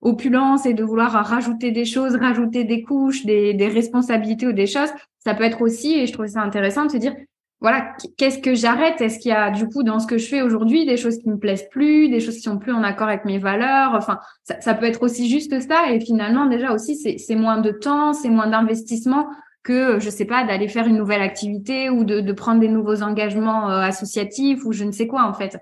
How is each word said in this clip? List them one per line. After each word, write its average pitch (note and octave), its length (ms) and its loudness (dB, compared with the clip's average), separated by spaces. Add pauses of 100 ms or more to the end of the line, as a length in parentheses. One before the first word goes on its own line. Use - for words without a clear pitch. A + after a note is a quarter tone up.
opulence C4+ 640 2
et A#3+ 80 2
de A3 100 0
vouloir A3+ 280 0
rajouter A#3 580 0
des A#3 160 -2
choses, C4 300 -2
rajouter A#3+ 480 0
des A3+ 180 -2
couches, C4+ 420 -2
des, G#3 300 2
des G3+ 140 2
responsabilités A3+ 800 0
ou B3 60 0
des G3 140 2
choses. C#4+ 240 0 (280)
Ça G#3+ 160 -2
peut G#3+ 100 -2
être A3+ 180 0
aussi, A#3 320 0
et C4+ 120 2
je A#3 60 -4
trouvais G#3+ 160 -6
ça G#3+ 140 -4
intéressant G3+ 420 0
de D4 60 0
se C#4 80 0
dire, C4 160 -2 (480)
voilà, A#3+ 360 0
qu-, - 100 -16 (100)
qu'est-ce C4+ 200 2
que C4 160 0
j'arrête ? B3 460 2
Est-ce A3 180 -2
qu'il A#3+ 120 -2
y A3 40 2
a, G#3 160 2
du G#3 160 -2
coup, C#4 160 -2
dans A3 160 2
ce A3+ 80 -2
que A#3 120 0
je A3+ 80 -4
fais C#4 160 0
aujourd'hui, A#3 420 2
des B3 140 2
choses A#3 200 -2
qui A3+ 120 -4
me G#3 80 -2
plaisent G3 320 -2
plus, D4+ 400 4
des A#3 100 2
choses A3+ 140 -4
qui - 80 -14
sont G3+ 160 -4
plus B3 140 -4
en A#3 100 0
accord G3+ 260 -2
avec G#3 160 -2
mes G3 140 -2
valeurs ? B3 560 2
Enfin, G#3+ 240 0 (240)
ça, - 180 -10
ça A3+ 140 0
peut A3+ 100 -4
être A3+ 180 0
aussi A#3+ 240 0
juste C4+ 340 0
ça. D#4+ 300 2
Et A3+ 100 2
finalement, A3+ 440 2
déjà B3 280 2
aussi, A3 240 -2
c'est, A3 200 -4
c'est - 200 -4
moins A3 220 2
de G#3+ 120 2
temps, D4 420 0
c'est D4 160 -4
moins A3 200 4
d'investissement A3+ 800 0 (360)
que, B3 360 2
je G#3 120 -4
sais G3+ 160 -4
pas, A#3+ 180 0
d'aller G#3 240 -2
faire A3+ 180 -2
une A3+ 120 4
nouvelle G#3 240 0
activité G#3 640 -4
ou A#3+ 160 2
de, G#3 160 0
de G3+ 140 -2
prendre A3+ 260 2
des A3 80 4
nouveaux G#3+ 340 0
engagements, G#3+ 680 -2
euh, F#3+ 100 0
associatifs G#3+ 840 -2
ou A3 60 -2
je G3+ 120 -4
ne G3+ 80 -2
sais A3+ 140 -2
quoi, B3 180 0
en G3+ 80 -2
fait. G3 300 -8